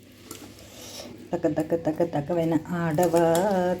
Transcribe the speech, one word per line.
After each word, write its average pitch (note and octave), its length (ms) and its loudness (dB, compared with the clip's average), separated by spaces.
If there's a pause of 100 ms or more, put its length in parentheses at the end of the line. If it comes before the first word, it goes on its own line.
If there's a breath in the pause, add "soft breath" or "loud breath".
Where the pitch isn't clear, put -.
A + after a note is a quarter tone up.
(1300 loud breath)
"தக்க - 200 0
தக்க E3+ 260 0
தக்க E3 300 0
தக்க D3 280 -4
வேண E3 280 2 (100)
ஆடவா, E3+ 520 2 (560)